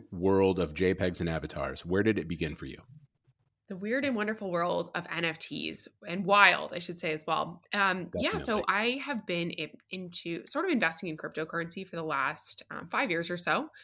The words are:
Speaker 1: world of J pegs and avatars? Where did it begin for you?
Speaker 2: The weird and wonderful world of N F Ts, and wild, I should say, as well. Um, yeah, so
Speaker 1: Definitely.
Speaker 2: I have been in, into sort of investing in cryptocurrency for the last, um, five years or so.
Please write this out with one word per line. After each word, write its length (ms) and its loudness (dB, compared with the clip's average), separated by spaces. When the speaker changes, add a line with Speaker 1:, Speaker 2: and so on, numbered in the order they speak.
Speaker 1:
world 480 6
of 140 0
J 200 4
pegs 280 0
and 80 0
avatars? 560 -4
Where 180 4
did 160 4
it 80 -4
begin 260 -4
for 120 -12
you? 160 -12
Speaker 2:
The 80 -10
weird 260 -2
and 120 0
wonderful 360 -2
world 420 0
of 160 -6
N 160 -4
F 140 -2
Ts, 480 -6
and 180 -4
wild, 480 6
I 60 -4
should 200 -8
say, 140 -2
as 120 -6
well. 380 -2
Um, 400 2
yeah, 200 0
so 260 0
Speaker 1:
Definitely. 80 0
Speaker 2:
I 220 2
have 220 -4
been 260 -2
in, 180 -6
into 560 -6
sort 200 -2
of 60 2
investing 380 0
in 80 -6
cryptocurrency 680 -6
for 80 -12
the 80 -6
last, 640 -4
um, 220 -10
five 180 0
years 220 -2
or 60 -4
so. 320 -2